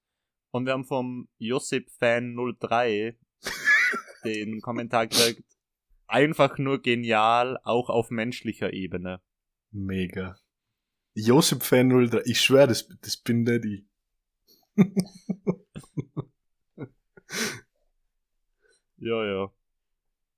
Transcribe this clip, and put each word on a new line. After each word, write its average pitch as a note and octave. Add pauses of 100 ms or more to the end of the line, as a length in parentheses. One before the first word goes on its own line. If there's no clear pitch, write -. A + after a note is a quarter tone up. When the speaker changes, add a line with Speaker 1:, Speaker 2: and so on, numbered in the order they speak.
(520)
Speaker 1:
Und B2+
wir C3
haben C3
vom B2+
Josip B2+
Fan A#2+
null A#2+
drei A2+ (240)
Speaker 2:
<laughs> -
Speaker 1:
den A2
Kommentar A#2
gekriegt, A#2 (600)
„Einfach C3+
nur C#3
genial, A#2+
auch A#2+
auf A2+
menschlicher A2+
Ebene.“ F#2 (500)
Speaker 2:
Mega. F#2+ (800)
Josip B2
Fan B2+
null B2
drei, A#2
ich A#2+
schwör, C3+
das, - (120)
das -
bin A#2
nicht A#2
ich. G2+ (920)
<laughs> - (3250)
Speaker 1:
Ja, A2+
ja. G2 (840)